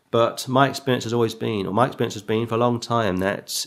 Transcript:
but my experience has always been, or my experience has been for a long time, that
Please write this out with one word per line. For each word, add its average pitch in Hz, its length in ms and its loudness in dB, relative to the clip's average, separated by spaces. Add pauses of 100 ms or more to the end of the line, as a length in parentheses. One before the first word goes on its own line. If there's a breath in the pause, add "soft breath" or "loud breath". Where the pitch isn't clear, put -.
(100)
but 113 360 2
my 131 220 4
experience 123 360 -2
has 113 80 -6
always 117 220 2
been, 110 320 -2
or 92 60 -4
my 117 140 4
experience - 280 -4
has 104 80 -10
been 113 240 0
for 113 100 -2
a - 20 0
long 120 220 2
time, 110 380 0
that - 480 -4